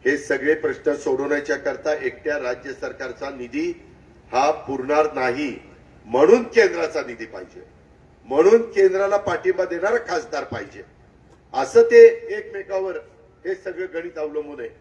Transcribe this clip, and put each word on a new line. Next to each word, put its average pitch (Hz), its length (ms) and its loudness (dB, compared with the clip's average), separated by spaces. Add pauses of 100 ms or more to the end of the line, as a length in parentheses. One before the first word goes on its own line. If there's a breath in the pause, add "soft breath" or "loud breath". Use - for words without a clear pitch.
हे 139 120 2
सगळे 139 360 -2
प्रश्न 151 400 -2
सोडवण्याच्या 143 600 -2
करता 143 380 -6 (120)
एकट्या 147 340 -6
राज्य 127 340 -8
सरकारचा 131 560 -12
निधी 139 540 -8 (480)
हा 120 200 0
पुरणार 139 640 -2
नाही, 127 500 -4 (420)
म्हणून 156 380 4
केंद्राचा 170 580 0
निधी 113 240 -12
पाहिजे, 92 380 -18 (640)
म्हणून 208 460 4
केंद्राला 196 460 2
पाठिंबा 185 480 -2
देणारा 170 320 -2 (100)
खासदार 151 360 -6
पाहिजे, - 560 -14 (540)
असं - 280 4
ते 466 260 10 (300)
एकमेकावर 190 600 -8 (480)
हे 185 100 -4
सगळं 185 380 -10
गणित 165 240 -10
अवलंबून 147 420 -8
आहे. 117 100 -12 (120)